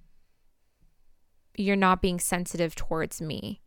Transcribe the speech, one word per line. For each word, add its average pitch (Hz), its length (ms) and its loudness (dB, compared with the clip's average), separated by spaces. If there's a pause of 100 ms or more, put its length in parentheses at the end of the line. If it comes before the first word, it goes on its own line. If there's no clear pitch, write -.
(1600)
you're 202 200 2
not 185 240 4
being 180 200 0
sensitive 175 540 -2
towards - 460 -4
me." 160 460 -8